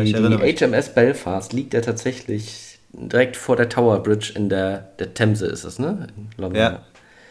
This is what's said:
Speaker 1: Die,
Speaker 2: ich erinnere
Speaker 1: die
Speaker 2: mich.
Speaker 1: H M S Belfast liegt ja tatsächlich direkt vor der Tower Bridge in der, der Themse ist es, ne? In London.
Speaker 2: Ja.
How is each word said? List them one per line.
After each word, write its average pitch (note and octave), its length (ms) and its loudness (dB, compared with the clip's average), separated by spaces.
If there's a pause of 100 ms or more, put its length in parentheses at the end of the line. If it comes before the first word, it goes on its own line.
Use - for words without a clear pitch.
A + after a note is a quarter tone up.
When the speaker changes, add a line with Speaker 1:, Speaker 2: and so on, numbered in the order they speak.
Speaker 1:
Die, A2 80 4
Speaker 2:
ich G#2+ 40 4
erinnere A2 260 4
Speaker 1:
die D3 120 4
Speaker 2:
mich. - 100 -4
Speaker 1:
H C#3+ 40 6
M B2 80 2
S G#2+ 200 0
Belfast A#2 600 2
liegt C3+ 200 -4
ja A#2 60 2
tatsächlich A2 1000 -6 (120)
direkt B2 460 0
vor - 180 0
der A#2 140 2
Tower A#2 340 2
Bridge G#2+ 320 0
in G#2 140 0
der, F#2+ 300 0 (200)
der F#2 140 -6
Themse G#2+ 320 2
ist - 180 -6
es, E2+ 160 -10
ne? E3+ 280 -4 (100)
In G#2+ 180 -14
London. G2 260 -2
Speaker 2:
Ja. A2+ 220 0 (480)